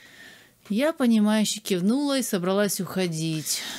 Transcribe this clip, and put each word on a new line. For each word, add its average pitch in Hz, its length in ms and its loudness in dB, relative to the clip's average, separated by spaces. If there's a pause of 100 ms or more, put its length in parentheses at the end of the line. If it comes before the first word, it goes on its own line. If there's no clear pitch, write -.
(680)
Я, 269 260 0
понимающе 214 680 2
кивнула 262 580 0
и 247 40 -2
собралась 196 580 0
уходить. 160 800 -4 (180)